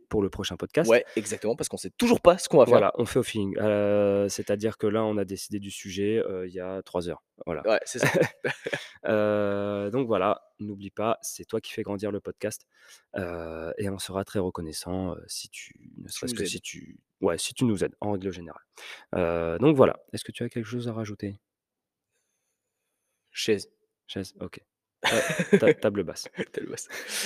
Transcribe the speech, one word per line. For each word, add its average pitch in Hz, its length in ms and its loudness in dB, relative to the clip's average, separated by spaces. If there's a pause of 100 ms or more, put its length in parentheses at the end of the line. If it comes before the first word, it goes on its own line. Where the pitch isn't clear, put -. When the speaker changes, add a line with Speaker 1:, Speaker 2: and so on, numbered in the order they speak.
Speaker 1:
pour 107 140 2
le 95 80 0
prochain 95 260 -6
podcast. 123 440 4
Speaker 2:
Ouais, - 40 0 (120)
exactement, 107 400 -2
parce - 120 -6
qu'on - 80 -6
sait 92 140 -12
toujours 240 300 2
pas 180 180 8
ce - 100 -6
qu'on 165 100 6
va 120 80 12
faire. 120 160 8
Speaker 1:
Voilà, 98 160 4
on 117 80 2
fait - 120 0
au 123 40 6
feeling. 98 360 -2
Heu, 104 680 4
c'est-à-dire 104 500 -2
que - 80 0
là, 107 180 2
on 107 120 0
a 101 80 0
décidé 95 340 -8
du 101 120 -10
sujet, 101 480 -2
heu, 92 300 -4
il 90 60 -12
y 92 60 -8
a 92 220 -6
trois 87 260 0
heures. 76 140 -6 (240)
Voilà. 78 180 -2
<laughs> - 40 4
Speaker 2:
Ouais, 110 160 6
c'est - 140 -8
ça. 135 140 4
<laughs> - 760 0 (180)
Speaker 1:
Heu, 104 840 2
donc 131 160 0
voilà, 98 340 2 (180)
n'oublie 101 300 -8
pas, 110 320 0
c'est - 220 -10
toi 110 160 -4
qui - 120 -10
fais 113 100 -4
grandir 101 300 -4
le 101 80 -4
podcast, - 460 -8 (500)
heu, 82 600 -6
et 101 120 -2
on 98 80 -6
sera 95 260 -4
très - 160 -6
reconnaissant, 90 760 -4
heu, 80 120 -16
si - 220 -12
tu, - 480 -20
ne - 160 -16
Speaker 2:
Tu - 120 -6
Speaker 1:
serait-ce 123 80 -4
Speaker 2:
nous - 0 -
Speaker 1:
que 101 100 -4
si 87 160 -6
Speaker 2:
aides. - 0 -
Speaker 1:
tu, - 400 -16 (200)
ouais, 87 180 2
si - 160 -6
tu - 100 0
nous 101 200 2
aides, 69 160 -4
en 104 120 -4
règle 95 200 -4
générale. 85 300 -14 (540)
Heu, 85 440 0
donc 147 160 6
voilà, 117 240 8 (120)
est-ce - 120 -10
que - 80 -12
tu - 120 -10
as 120 60 -6
quelque 113 160 -6
chose 120 220 -6
à 113 60 -4
rajouter ? 104 460 -8 (1900)
Speaker 2:
Chaise. - 380 -2 (380)
Speaker 1:
Chaise, - 340 -10
ok. 92 180 -12 (440)
Speaker 2:
<laughs> - 60 0
Speaker 1:
Ta, 113 140 4 (360)
ta, - 120 6
table 101 340 0
basse. - 260 -10 (220)
Speaker 2:
Table - 180 -8
basse. - 180 -12 (360)